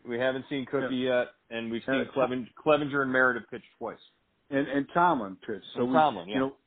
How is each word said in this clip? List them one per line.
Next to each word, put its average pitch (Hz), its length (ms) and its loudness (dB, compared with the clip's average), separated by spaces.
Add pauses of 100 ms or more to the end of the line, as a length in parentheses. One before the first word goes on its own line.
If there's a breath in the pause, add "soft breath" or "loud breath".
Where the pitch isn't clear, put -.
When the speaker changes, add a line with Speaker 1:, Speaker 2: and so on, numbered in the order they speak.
Speaker 1:
we 117 120 -4
haven't 131 320 0
seen 135 200 -4
Cookie 131 260 -2
Speaker 2:
Yeah. 127 240 2
Speaker 1:
yet, 120 60 0 (240)
and 113 200 -6
we've 113 160 -4
seen 135 80 0
Speaker 2:
Uh, 123 220 -2
Speaker 1:
Clevin-, 127 300 0 (180)
Clevinger 147 380 2
and 131 100 -2
Merritt 127 280 4
have - 100 -16
pitched 113 140 -12 (140)
twice. 107 200 -8 (520)
Speaker 2:
And, 139 180 0
and 139 260 -2
Tomlin 135 420 2 (100)
pitched. 101 180 -8 (100)
So 120 80 -2
Speaker 1:
And 123 80 0
Speaker 2:
we, 139 60 4
Speaker 1:
Tomlin, 113 320 2
yeah. 107 60 -6
Speaker 2:
you 131 60 0
know, 135 120 -2 (140)